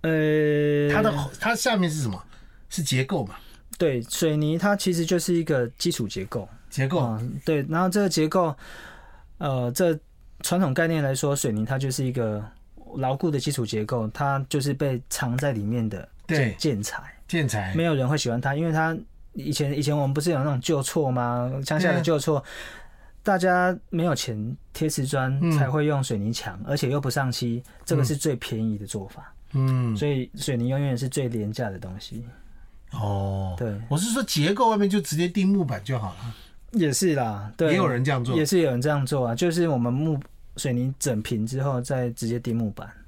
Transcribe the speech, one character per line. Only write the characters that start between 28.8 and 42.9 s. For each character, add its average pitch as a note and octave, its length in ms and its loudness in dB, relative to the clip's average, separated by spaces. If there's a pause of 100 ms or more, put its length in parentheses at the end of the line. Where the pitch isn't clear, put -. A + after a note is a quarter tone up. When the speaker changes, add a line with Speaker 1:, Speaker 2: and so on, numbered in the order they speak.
Speaker 1:
做 G2 220 -8
法。 - 260 -18 (200)
Speaker 2:
嗯。 C3 440 2
Speaker 1:
所 D3 120 0
以 C3 260 0
水 B2+ 220 -2
泥 A#2+ 120 0
永 C3+ 120 0
远 C3+ 160 0
是 B2+ 120 -2
最 C3 200 -2
廉 G#2+ 240 -2
价 A2+ 160 -4
的 F#2+ 100 -8
东 F#2 220 -10
西。 A#2 240 -12 (680)
Speaker 2:
哦。 G2 640 -2
Speaker 1:
对。 G#2+ 220 -4 (100)
Speaker 2:
我 C#3+ 80 0
是 G3+ 140 0
说 B3+ 120 0
结 D#3+ 300 2
构 A#3 180 4
外 A3 60 2
面 G3+ 140 4
就 G3+ 100 2
直 D3+ 140 -4
接 E3+ 140 2
钉 F#3 180 2
木 G3 180 4
板 B2 200 -4
就 C3 140 -2
好 G#2 160 -4
了。 A2+ 200 -10 (380)
Speaker 1:
也 E3+ 200 4
是 E3+ 220 2
啦， G#2+ 420 -2
对。 D#3+ 160 4
Speaker 2:
也 F3 40 4
有 F#3+ 100 4
人 B2+ 160 0
这 C3+ 80 2
样 B2+ 140 0
做。 A#2+ 120 0
Speaker 1:
也 D#3 80 4
是 F#3 160 4
有 D3+ 100 4
人 B2 100 0
这 D3 80 2
样 C#3+ 180 2
做 B2+ 220 0
啊， A#2 60 0
就 E3+ 180 2
是 E3+ 160 2
我 C#3 100 2
们 A#2+ 140 2
木-， D3 260 2 (380)
水 C3 160 -2
泥 B2 260 0
整 A2 240 0
平 A2 240 -2
之 C3 160 -2
后 C3+ 180 0
再 B2 300 -2
直 A#2 160 -6
接 A#2 140 -2
钉 A#2 160 -2
木 A2+ 140 0
板。 - 200 -12 (180)